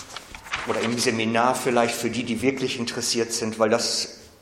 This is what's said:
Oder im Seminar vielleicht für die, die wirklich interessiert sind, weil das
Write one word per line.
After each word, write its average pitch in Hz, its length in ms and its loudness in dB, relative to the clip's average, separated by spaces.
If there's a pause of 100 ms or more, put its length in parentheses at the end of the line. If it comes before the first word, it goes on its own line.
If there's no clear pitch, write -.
(680)
Oder 110 120 0
im 117 180 0
Seminar 117 560 4
vielleicht 120 400 2
für 117 160 -2
die, 117 120 -4
die 113 200 -2
wirklich 131 360 0
interessiert 117 540 -2
sind, 107 260 -4
weil 110 120 4
das - 500 0 (220)